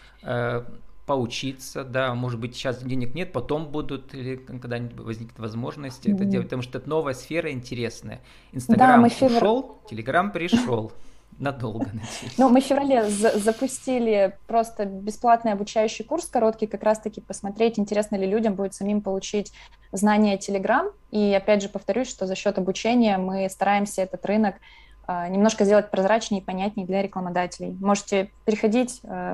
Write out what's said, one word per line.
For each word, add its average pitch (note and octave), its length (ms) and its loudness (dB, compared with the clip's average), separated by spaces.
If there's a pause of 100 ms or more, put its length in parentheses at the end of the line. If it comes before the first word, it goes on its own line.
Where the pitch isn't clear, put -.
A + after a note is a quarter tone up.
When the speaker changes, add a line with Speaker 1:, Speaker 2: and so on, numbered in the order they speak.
(240)
Speaker 1:
э, A#2+ 400 -2 (420)
поучиться, C3+ 800 -4
да, C3 300 -2
может B2 260 -4
быть, A#2+ 160 -8
сейчас B2+ 280 -6
денег B2+ 320 0
нет, F#3 180 -6
потом D3 320 -4
будут, C#3+ 480 -6
или C3 220 -8
к-, B2+ 260 -14
когда-нибудь A#2+ 420 -8
возникнет A2+ 360 -10
возможность B2+ 680 -8
это G3 180 2
Speaker 2:
Мгм. G3+ 60 0
Speaker 1:
делать, F#3+ 180 0
потому B2+ 140 -6
что B2+ 160 -10
это C3 100 -10
новая C#3+ 280 -2
сфера D#3+ 360 -6
интересная. A#2+ 680 -8 (340)
Speaker 2:
Да, - 60 -6
Speaker 1:
Instagram A#3+ 420 8
Speaker 2:
мы A#3 80 8
февр- A#3+ 280 4
Speaker 1:
ушёл, A#3 400 2 (120)
Telegram C#3 420 0
пришёл. E3 640 0
<laughs> - 420 -18
Надолго, B2 460 -6
надеюсь. - 520 -10
Speaker 2:
Ну, B3+ 120 6
мы B3 100 10
в C4+ 40 4
феврале C4+ 460 2
за-, G#3+ 300 2
запустили A3 1080 0
просто A3+ 400 0
бесплатный G#3+ 680 2
обучающий A3 520 -2
курс E4+ 220 -4
короткий, A3 400 0
как G3+ 160 -8
раз-таки G#3+ 380 0
посмотреть, G#3+ 580 -2
интересно G#3 360 0
ли F#3+ 120 0
людям G#3+ 260 2
будет F#3+ 220 -4
самим G#3 260 -2
получить G3 500 -4 (400)
знания G#3 460 4
Telegram. G3+ 540 0 (200)
И G#3 220 2
опять G3 300 2
же G3+ 60 -6
повторюсь, G#3 400 -4
что - 180 -6
за F#3+ 80 -4
счёт G3 240 -2
обучения G#3 580 2
мы F#3+ 320 -2
стараемся G3+ 540 0
этот F#3 220 -8
рынок, G#3 300 2 (560)
а, F3 160 -4
немножко G#3 380 2
сделать G3+ 240 4
прозрачнее G3 520 0
и - 40 -20
понятнее F#3+ 400 -4
для F#3+ 160 0
рекламодателей. F3+ 800 -4
Можете G3 480 0 (160)
переходить, A3+ 580 0
э, F3+ 300 -8